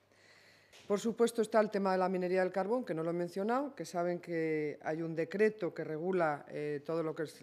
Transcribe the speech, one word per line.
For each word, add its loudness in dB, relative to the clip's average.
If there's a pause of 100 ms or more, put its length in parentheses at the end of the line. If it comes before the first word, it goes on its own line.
(880)
Por 0
supuesto, 2
está 4
el 4
tema 2
de 4
la 4
minería 2
del 2
carbón, 0
que -4
no -2
lo -2
he -2
mencionado, -2
que -10
saben -2
que -2
hay -2
un -4
decreto 0
que -8
regula, 0
eh, -4
todo -2
lo -2
que -4
es -8